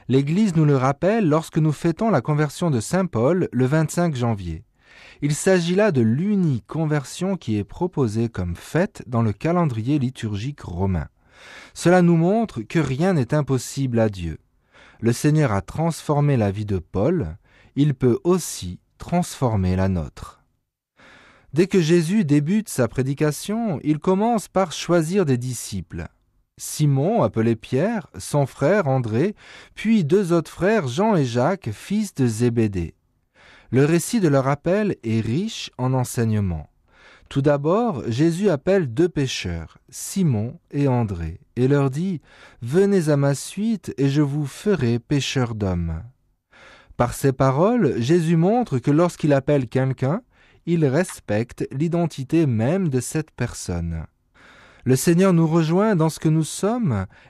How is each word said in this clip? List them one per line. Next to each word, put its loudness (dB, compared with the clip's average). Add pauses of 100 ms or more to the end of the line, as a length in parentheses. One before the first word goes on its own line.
L'Église 2
nous 4
le 4
rappelle 0
lorsque 0
nous 2
fêtons -2
la 2
conversion -2
de 0
saint -2
Paul 0
le 0
vingt-cinq 0
janvier. -4 (580)
Il 0
s'agit 2
là 4
de 2
l'unique 0
conversion -4
qui -4
est -2
proposée -2
comme -6
fête -4
dans -2
le 0
calendrier 0
liturgique -6
romain. -2 (640)
Cela 4
nous 6
montre 0
que -4
rien 0
n'est 0
impossible -2
à 4
Dieu. -6 (640)
Le 2
Seigneur 2
a 0
transformé -2
la 2
vie -6
de -2
Paul, -2 (400)
il 2
peut 2
aussi -2 (180)
transformer 0
la 2
nôtre. -6 (1080)
Dès 2
que 2
Jésus 4
débute 2
sa 0
prédication, -2
il 0
commence 0
par -2
choisir 0
des 2
disciples. -8 (500)
Simon, 0
appelé 0
Pierre, -4 (100)
son -2
frère 0
André, 0 (380)
puis 2
deux 2
autres 0
frères, 0
Jean 0
et 2
Jacques, 0
fils -4
de 0
Zébédée. 0 (760)
Le 4
récit 0
de 2
leur 2
appel 0
est 0
riche -4
en -2
enseignements. -2 (600)
Tout -2
d'abord, 0
Jésus 0
appelle 0
deux 2
pêcheurs, -6 (120)
Simon -2 (120)
et 0
André, -2 (160)
et 2
leur 2
dit : « -4 (400)
Venez 2
à 4
ma 2
suite -4
et 2
je 2
vous -2
ferai 0
pêcheurs -2
d'hommes. » -2 (960)
Par 0
ces 2
paroles, 2
Jésus 2
montre 2
que 0
lorsqu'il 2
appelle 2
quelqu'un, -2 (460)
il 2
respecte -2
l'identité 0
même 0
de 0
cette -6
personne. -6 (800)
Le 2
Seigneur 4
nous 4
rejoint 2
dans 2
ce -6
que 0
nous 4
sommes -2 (240)